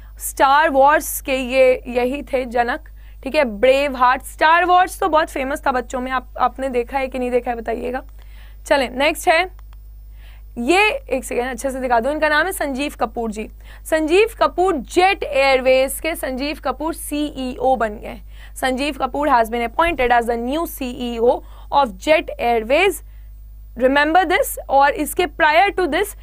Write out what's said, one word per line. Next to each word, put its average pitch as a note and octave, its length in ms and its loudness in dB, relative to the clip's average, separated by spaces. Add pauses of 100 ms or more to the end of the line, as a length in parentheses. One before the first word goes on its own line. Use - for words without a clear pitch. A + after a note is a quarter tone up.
(180)
स्टार C#4+ 520 2
वॉर्स C#4+ 500 2
के C4+ 160 -4
ये B3+ 520 2
यही B3 340 -2
थे B3+ 220 -4
जनक, A#3+ 440 -4 (340)
ठीक C4 120 -6
है, D4+ 100 4
ब्रेव C4 520 2
हार्ट। B3+ 260 2
स्टार E4 420 2
वॉर्स F4+ 360 2
तो G4 80 0
बहुत D#4 220 2
फेमस C#4+ 360 -6
था C#4 60 2
बच्चों B3+ 280 -6
में, B3+ 100 -6
आप, B3+ 280 -6
आपने B3+ 300 -2
देखा B3 300 -4
है C4 100 -2
कि C4 100 -8
नहीं B3 120 -4
देखा B3 200 -2
है A#3 60 -6
बताइएगा। A#3+ 460 -6 (640)
चलें, C4+ 240 2
नेक्स्ट D4+ 380 0
है, F4 220 2 (1080)
ये F4 320 2 (200)
एक C4 140 -4
सेकेंड B3 260 -4
अच्छे C4 200 -6
से C4 100 -6
दिखा B3 200 0
दूं, C4 120 -2
इनका D4+ 160 0
नाम D4+ 180 2
है F#4+ 60 -4
संजीव C#4+ 480 -6
कपूर A#3 300 -4
जी। G#3 200 -10 (340)
संजीव E4 440 2 (100)
कपूर F4 380 2
जेट F4+ 460 0
एयरवेज C4+ 800 2
के E4 140 -4
संजीव C#4+ 500 -6
कपूर D4+ 300 -4
सीईओ C4 840 -4
बन G#3+ 220 -4
गए - 100 -14
हैं। - 460 -18
संजीव C4 440 -4
कपूर C#4 300 -2
has A#3 220 2
been A#3 180 -4
appointed C#4+ 440 0
as A#3+ 180 2
the A#3 80 -2 (100)
new D#4+ 180 -2 (120)
C - 40 -10
E A#3+ 360 -6
O B3 180 4 (380)
of C4+ 180 2 (160)
Jet D#4+ 220 4 (100)
Airways, A#3+ 540 2 (840)
remember D4 460 4
this। F#4 340 0 (120)
और C#4 200 4
इसके D4+ 360 -2
prior E4+ 520 2
to F#4 100 0
this E4+ 340 -2